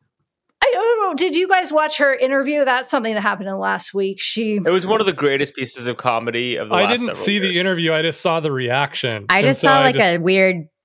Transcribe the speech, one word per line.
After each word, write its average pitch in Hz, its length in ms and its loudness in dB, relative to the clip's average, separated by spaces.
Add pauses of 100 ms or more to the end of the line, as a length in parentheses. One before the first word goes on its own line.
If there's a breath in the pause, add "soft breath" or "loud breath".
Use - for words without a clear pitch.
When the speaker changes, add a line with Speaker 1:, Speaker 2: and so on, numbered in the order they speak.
(640)
Speaker 1:
I 415 100 4
don't 453 300 2
know. 370 120 0
Did 320 200 0
you 359 140 0
guys 370 240 2
watch 302 260 0
her 277 160 2
interview? 269 500 0
That's 254 240 0
something 226 260 -2
that 208 80 -2
happened 202 260 -2
in 196 40 -6
the 196 60 -6
last 190 340 -4
week. 196 280 -4
She 214 440 -2
Speaker 2:
It 156 60 2
was 180 160 2
one 214 140 2
of 208 60 2
the 185 60 0
greatest 139 440 0
pieces 123 320 -6
of 120 80 -4
comedy 117 580 -2
of 107 140 -4
the 180 80 0
Speaker 3:
I 180 60 4
Speaker 2:
last 202 80 2
Speaker 3:
didn't 240 160 0
Speaker 2:
several - 180 -4
Speaker 3:
see 202 160 2
the 196 80 -2
Speaker 2:
years. 175 100 0
Speaker 3:
interview. 175 340 0
I 156 100 0
just 160 180 -2
saw 165 180 0
the 151 140 -2
reaction. 123 760 -2
Speaker 4:
I 180 100 2
Speaker 3:
And 196 80 2
Speaker 4:
just 269 140 2
Speaker 3:
so - 60 2
Speaker 4:
saw, 269 140 4
Speaker 3:
I 277 60 4
Speaker 4:
like, 247 100 2
Speaker 3:
just 180 200 2
Speaker 4:
a 170 40 -2
weird 185 480 2 (160)